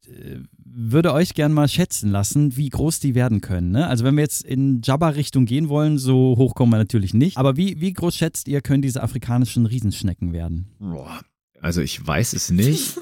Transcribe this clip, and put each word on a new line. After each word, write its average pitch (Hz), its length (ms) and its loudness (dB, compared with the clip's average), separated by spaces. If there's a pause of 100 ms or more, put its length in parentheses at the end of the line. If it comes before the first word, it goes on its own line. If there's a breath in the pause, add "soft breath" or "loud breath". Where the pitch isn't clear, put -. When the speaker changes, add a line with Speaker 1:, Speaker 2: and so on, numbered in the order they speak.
Speaker 1:
äh, - 300 -16 (260)
würde 123 500 0
euch 165 200 0
gern 151 180 0
mal 147 160 4
schätzen 131 420 -2
lassen, 120 460 2
wie 139 140 -4
groß 156 320 -2
die 139 120 0
werden 120 280 2
können, 87 300 -2
ne? 120 160 2
Also 117 180 0
wenn 135 100 4
wir 151 80 4
jetzt - 200 -4
in 131 400 0
Jabba-Richtung 143 640 2
gehen 139 240 0
wollen, 151 280 2
so 131 400 4
hoch 123 180 4
kommen 120 160 4
wir 110 60 4
natürlich 104 360 0
nicht. 143 240 2
Aber 135 200 2
wie, 180 240 -2
wie 185 120 -2
groß 175 220 -2
schätzt - 320 -4
ihr, 143 140 -2
können 139 200 0
diese 131 220 -4
afrikanischen 120 640 0
Riesenschnecken 101 680 -2
werden? 85 340 -6 (120)
Speaker 2:
Boah, 80 400 -10 (420)
also 85 200 -2
ich - 260 -6
weiß 80 260 0
es - 180 -6
nicht. 139 500 0